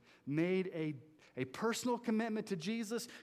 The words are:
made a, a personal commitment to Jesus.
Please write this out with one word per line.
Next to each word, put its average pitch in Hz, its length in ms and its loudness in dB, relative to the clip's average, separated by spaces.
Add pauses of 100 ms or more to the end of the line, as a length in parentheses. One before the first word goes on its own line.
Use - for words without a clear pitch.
(260)
made 180 480 2
a, 156 180 0 (460)
a 131 80 2
personal 233 500 0
commitment 220 520 0
to 196 80 0
Jesus. 220 520 -2 (140)